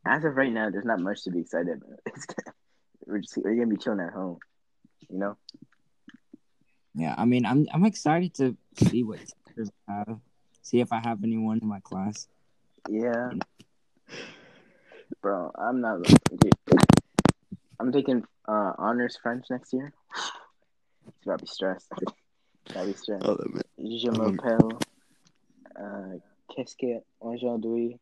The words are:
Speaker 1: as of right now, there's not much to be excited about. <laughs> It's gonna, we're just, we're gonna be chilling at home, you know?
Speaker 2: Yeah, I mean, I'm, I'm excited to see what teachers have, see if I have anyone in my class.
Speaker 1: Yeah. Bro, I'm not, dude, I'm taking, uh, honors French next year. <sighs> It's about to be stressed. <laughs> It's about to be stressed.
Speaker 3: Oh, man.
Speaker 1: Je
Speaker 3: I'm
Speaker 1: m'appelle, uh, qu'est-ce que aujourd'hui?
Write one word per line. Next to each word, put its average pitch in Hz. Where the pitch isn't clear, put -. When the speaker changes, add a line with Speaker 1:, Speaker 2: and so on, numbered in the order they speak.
Speaker 1:
as 151
of 143
right 135
now, 110
there's 98
not 110
much 98
to 92
be 87
excited 85
about. -
<laughs> -
It's -
gonna, -
we're 101
just, -
we're 107
gonna 120
be 107
chilling 104
at 85
home, 92
you 92
know? 101
Speaker 2:
Yeah, 76
I 101
mean, 123
I'm, 127
I'm 170
excited 175
to 127
see 120
what 107
teachers 110
have, 107
see -
if 120
I 113
have 113
anyone 113
in 110
my 101
class. 95
Speaker 1:
Yeah. 117
Bro, 95
I'm 123
not, 104
dude, -
I'm 123
taking, 131
uh, 107
honors 120
French 120
next 123
year. 135
<sighs> -
It's -
about 92
to -
be -
stressed. -
<laughs> -
It's -
about 185
to -
be -
stressed. 104
Speaker 3:
Oh, 104
man. -
Speaker 1:
Je 120
Speaker 3:
I'm 113
Speaker 1:
m'appelle, 113
uh, 95
qu'est-ce -
que 120
aujourd'hui? 117